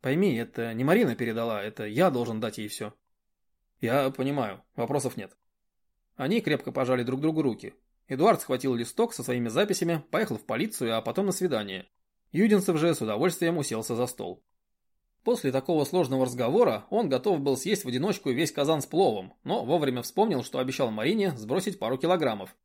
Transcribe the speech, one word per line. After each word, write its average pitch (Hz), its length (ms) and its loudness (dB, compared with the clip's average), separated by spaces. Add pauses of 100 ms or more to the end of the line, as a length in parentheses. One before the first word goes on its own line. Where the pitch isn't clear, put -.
Пойми, 156 360 2
это 117 360 -4
не 113 120 -2
Марина 170 300 4
передала, 113 480 -4
это 107 240 -8
я 113 240 4
должен 113 300 -2
дать 110 180 -4
ей 104 100 -8
всё. 104 260 -10 (840)
Я 135 300 2
понимаю, 131 520 -2 (140)
вопросов 120 400 -2
нет. 98 200 -12 (800)
Они 180 240 0
крепко 151 320 -2
пожали 127 300 0
друг 127 180 -2
другу 156 220 0
руки. 110 320 -2 (340)
Эдуард 160 320 4
схватил 127 340 0
листок 117 380 0
со - 100 -10
своими 120 260 -2
записями, 170 640 0
поехал 160 280 -2
в - 60 -14
полицию, 120 520 -2
а 110 60 0
потом 151 240 -2
на 185 60 0
свидание. 107 540 -2 (460)
Юдинцев 196 460 4
же 165 160 4
с - 60 -6
удовольствием 165 580 0
уселся 117 380 -4
за 123 100 0
стол. - 360 -10 (800)
После 220 280 2
такого 147 320 2
сложного 131 400 2
разговора 127 640 2
он 202 220 0
готов 143 300 2
был 139 160 2
съесть 185 280 -2
в 135 40 -4
одиночку 139 420 -2
весь 135 220 0
казан 147 280 0
с 131 60 -6
пловом, 117 480 0 (100)
но 185 200 -2
вовремя 135 360 2
вспомнил, 180 420 0
что - 160 -6
обещал 131 320 -2
Марине 165 460 0
сбросить 160 420 -4
пару 123 200 -2
килограммов. 135 680 0